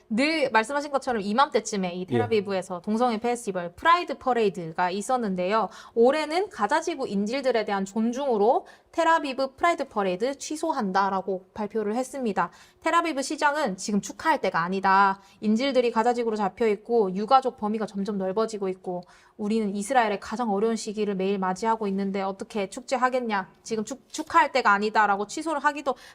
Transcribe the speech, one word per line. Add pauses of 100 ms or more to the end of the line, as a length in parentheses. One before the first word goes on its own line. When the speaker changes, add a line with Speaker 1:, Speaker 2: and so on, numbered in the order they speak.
Speaker 1:
늘
말씀하신
것처럼
이맘때쯤에
이
Speaker 2:
예.
Speaker 1:
텔아비브에서
동성애
페스티벌
프라이드
퍼레이드가
있었는데요. (260)
올해는
가자지구
인질들에
대한
존중으로 (260)
텔아비브
프라이드
퍼레이드
취소한다라고
발표를
했습니다. (300)
텔아비브
시장은
"지금
축하할
때가
아니다. (200)
인질들이
가자지구로
잡혀있고
유가족
범위가
점점
넓어지고
있고 (340)
우리는
이스라엘의
가장
어려운
시기를
매일
맞이하고
있는데
어떻게
축제하겠냐. (140)
지금
축-,
축하할
때가
아니다"라고
취소를
하기도 (180)